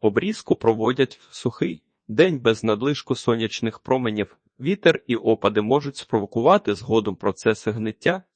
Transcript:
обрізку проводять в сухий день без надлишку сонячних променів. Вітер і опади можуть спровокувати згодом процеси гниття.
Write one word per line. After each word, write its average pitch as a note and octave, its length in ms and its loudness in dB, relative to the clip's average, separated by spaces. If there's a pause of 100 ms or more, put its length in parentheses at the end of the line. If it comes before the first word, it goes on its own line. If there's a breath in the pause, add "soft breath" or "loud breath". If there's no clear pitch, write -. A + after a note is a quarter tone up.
обрізку A#2 560 0
проводять A#2 640 0 (120)
в - 60 -20
сухий - 460 -6 (260)
день C#3+ 320 2
без A2+ 240 0
надлишку B2 500 -2
сонячних A2+ 640 -4
променів. A2+ 580 -2 (240)
Вітер E3+ 460 2
і A#2+ 100 0
опади G#2+ 440 2
можуть C#3 360 -2
спровокувати A#2 800 0
згодом G#2+ 420 0
процеси G#2+ 540 -2
гниття. A2+ 520 -4 (140)